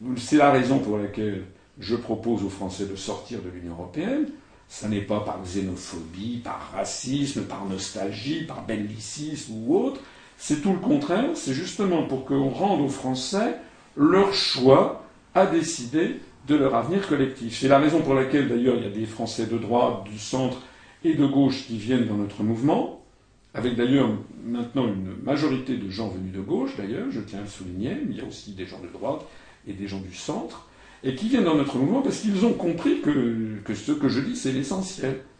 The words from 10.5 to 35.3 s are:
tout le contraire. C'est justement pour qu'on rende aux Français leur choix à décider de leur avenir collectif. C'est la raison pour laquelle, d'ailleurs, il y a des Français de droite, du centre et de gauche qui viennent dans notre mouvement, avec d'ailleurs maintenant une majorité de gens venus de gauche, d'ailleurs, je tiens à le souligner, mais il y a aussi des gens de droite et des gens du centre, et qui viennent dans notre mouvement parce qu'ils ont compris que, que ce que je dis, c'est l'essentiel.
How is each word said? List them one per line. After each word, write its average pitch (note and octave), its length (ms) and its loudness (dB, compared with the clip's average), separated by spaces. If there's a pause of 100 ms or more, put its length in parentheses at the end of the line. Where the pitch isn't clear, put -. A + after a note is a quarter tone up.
tout G3 100 4
le E3+ 60 2
contraire. F#3+ 560 2
C'est - 180 -4
justement F3 520 0
pour C3 200 -4
qu'on C#3 240 2
rende E3 320 2
aux C#3 80 2
Français C3+ 680 -2 (380)
leur F#3+ 380 6
choix C3+ 760 6 (280)
à F#3+ 100 8
décider D#3+ 760 0 (280)
de D3 60 4
leur C3+ 200 4
avenir D#3 320 2
collectif. C3 540 0
C'est C3 80 2
la C#3 100 10
raison D3+ 220 6
pour C3+ 140 2
laquelle, C3 340 4
d'ailleurs, A#2+ 280 4
il A#2 60 0
y A2 40 -4
a G2+ 40 -4
des A2 140 -4
Français A2+ 400 -4
de A2 140 -2
droite, A2 460 2
du G#2+ 140 -12
centre B2+ 440 -2 (420)
et D#3+ 80 4
de D3 140 4
gauche C3+ 400 2
qui A2+ 100 -6
viennent A2+ 300 2
dans G#2+ 100 0
notre G#2 260 -4
mouvement, C3+ 640 0 (480)
avec A#2 240 -2
d'ailleurs B2 320 4 (340)
maintenant A#2+ 440 -2
une F#2+ 360 -4
majorité C3 540 0
de G2 140 -6
gens G#2 180 -4
venus F#2 240 -8
de G2 80 -8
gauche, G3 380 -2
d'ailleurs, C#3 320 -4
je E3+ 100 -4
tiens G2+ 200 -10
à - 20 -8
le G2+ 60 -10
souligner, G2 580 -6
mais C#3 60 -4
il - 40 -8
y A2 60 -10
a - 20 -10
aussi - 280 -14
des F#2 120 -10
gens F#2 160 -14
de F2+ 80 -12
droite A2+ 380 -6 (420)
et G2 60 -8
des G2 140 -8
gens F#2+ 120 -6
du F2 140 -12
centre, - 540 -8 (360)
et C3 100 0
qui G#3+ 140 -2
viennent A#3+ 160 4
dans D#3+ 120 4
notre C3+ 200 2
mouvement E3 240 4
parce - 200 0
qu'ils G3+ 260 4
ont A#3 80 4
compris - 480 0
que, A2+ 600 0
que G#2+ 120 -4
ce A#2 180 -2
que C#3+ 160 2
je A2+ 120 2
dis, A#2+ 160 -2
c'est C3 160 -2
l'essentiel. C#3 680 -2 (200)